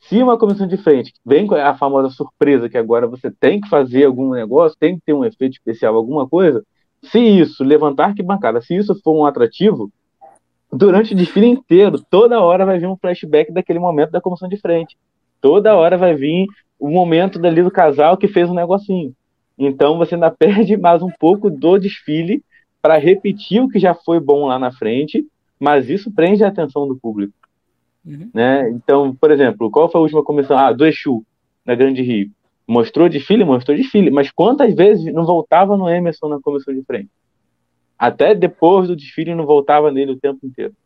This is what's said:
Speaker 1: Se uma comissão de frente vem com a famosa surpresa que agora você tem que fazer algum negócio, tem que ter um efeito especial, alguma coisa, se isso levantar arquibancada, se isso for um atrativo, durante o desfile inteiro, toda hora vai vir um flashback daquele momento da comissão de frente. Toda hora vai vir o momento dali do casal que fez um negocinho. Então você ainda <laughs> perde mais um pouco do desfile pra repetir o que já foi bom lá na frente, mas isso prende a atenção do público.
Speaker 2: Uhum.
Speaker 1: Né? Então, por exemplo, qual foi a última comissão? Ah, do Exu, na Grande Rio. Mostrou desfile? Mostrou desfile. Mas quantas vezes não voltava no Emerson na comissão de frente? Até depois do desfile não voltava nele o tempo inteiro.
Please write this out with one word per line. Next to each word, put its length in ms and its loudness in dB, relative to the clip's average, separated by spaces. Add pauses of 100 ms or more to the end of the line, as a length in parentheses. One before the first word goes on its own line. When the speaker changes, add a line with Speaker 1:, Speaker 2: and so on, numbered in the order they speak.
Speaker 1:
Se 220 -2
uma 160 2
comissão 280 -2
de 120 -6
frente 340 0 (120)
vem 220 2
com 80 -2
a 200 0
famosa 340 -2
surpresa 600 -2
que 100 -4
agora 280 0
você 240 -8
tem 300 0
que 80 -14
fazer 360 2
algum 280 0
negócio, 460 0
tem 180 -2
que 80 -16
ter 80 -2
um 120 -2
efeito 280 -4
especial, 420 -4
alguma 320 -2
coisa, 380 0 (380)
se 180 -2
isso 420 2
levantar 440 2
arquibancada, 560 -4
se 120 -8
isso 280 -2
for 120 0
um 120 2
atrativo, 640 -2 (800)
durante 400 2
o 40 -2
desfile 300 2
inteiro, 640 2
toda 300 4
hora 240 2
vai 140 -2
vir 80 -6
um 100 -8
flashback 560 -2
daquele 260 -4
momento 320 -2
da 100 -4
comissão 280 -8
de 80 -8
frente. 400 -4 (440)
Toda 360 4
hora 220 4
vai 160 2
vir 320 -2 (320)
o 100 -8
momento 500 0
dali 240 0
do 80 2
casal 460 2
que 120 -4
fez 200 0
um 60 -4
negocinho. 600 -4 (440)
Então 400 0
você 160 -2
ainda 160 0
<laughs> 20 -14
perde 440 0
mais 260 2
um 160 -6
pouco 320 0
do 280 0
desfile 640 -6 (380)
pra 160 2
repetir 680 0
o 60 0
que 100 -2
já 160 2
foi 240 -4
bom 280 0
lá 120 -2
na 140 -4
frente, 520 -4 (360)
mas 280 2
isso 240 -6
prende 300 2
a 60 2
atenção 400 -6
do 80 -6
público. 360 -8 (720)
Speaker 2:
Uhum. 300 -18
Speaker 1:
Né? 360 0
Então, 440 0
por 160 2
exemplo, 400 0
qual 180 2
foi 120 0
a 20 2
última 220 -2
comissão? 340 -2
Ah, 140 2
do 120 0
Exu, 380 -2 (420)
na 120 -2
Grande 260 0
Rio. 300 -4 (340)
Mostrou 420 0
desfile? 360 0
Mostrou 320 0
desfile. 340 0
Mas 220 0
quantas 420 2
vezes 400 2
não 100 -2
voltava 520 2
no 120 -2
Emerson 380 -4
na 140 -8
comissão 340 -6
de 80 -10
frente? 260 -10 (880)
Até 380 0
depois 540 2
do 80 -6
desfile 400 -10
não 100 -6
voltava 460 2
nele 200 -4
o 60 -8
tempo 260 -6
inteiro. 280 -12 (140)